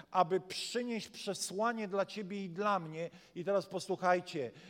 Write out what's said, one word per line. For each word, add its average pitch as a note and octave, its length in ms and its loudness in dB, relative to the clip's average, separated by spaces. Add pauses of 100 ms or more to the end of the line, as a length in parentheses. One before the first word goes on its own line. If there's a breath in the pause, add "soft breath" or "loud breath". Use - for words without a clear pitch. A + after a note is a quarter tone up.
(100)
aby F3+ 300 4
przynieść A#3 680 -4
przesłanie G#3 800 -2
dla F#3+ 180 2
ciebie G3+ 380 -6
i F3+ 60 -6
dla G3 280 2
mnie. D#3+ 320 -4 (240 loud breath)
I E3+ 100 -6
teraz G3 220 2
posłuchajcie, F3 840 2 (200 loud breath)